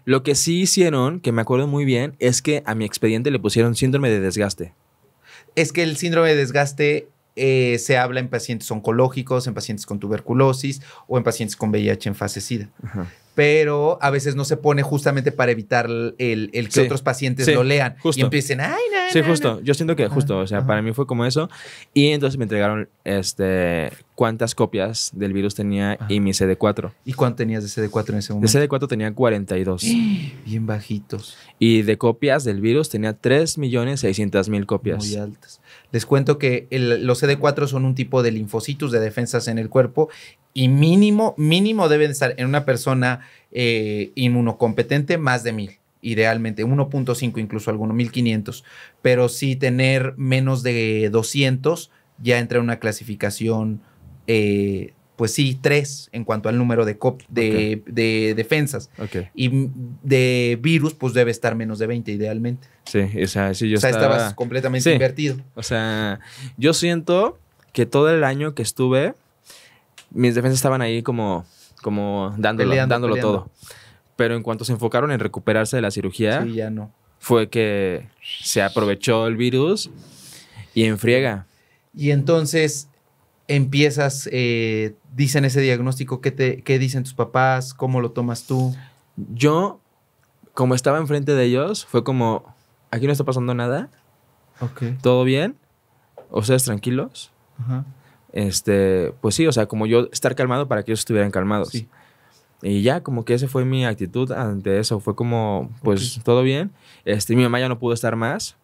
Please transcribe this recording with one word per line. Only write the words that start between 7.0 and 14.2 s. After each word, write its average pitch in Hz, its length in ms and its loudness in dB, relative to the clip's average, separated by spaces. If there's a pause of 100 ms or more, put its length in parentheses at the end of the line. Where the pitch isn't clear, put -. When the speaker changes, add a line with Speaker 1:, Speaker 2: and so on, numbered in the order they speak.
Speaker 2:
eh, 127 440 2
se 131 180 0
habla 127 240 0
en 127 80 -4
pacientes 120 420 -6
oncológicos, 123 760 0
en 117 80 -6
pacientes 104 320 -8
con 101 140 -6
tuberculosis 131 800 0 (240)
o 123 100 -2
en 127 80 0
pacientes 113 320 -2
con 110 140 -2
V 107 100 2
I 104 80 0
H 104 220 -2
en 98 40 -4
fase 101 280 -8
sida. 104 260 -8 (160)
Speaker 1:
Ajá. 101 220 -8 (280)
Speaker 2:
Pero 147 640 2
a 143 80 2
veces 139 260 -2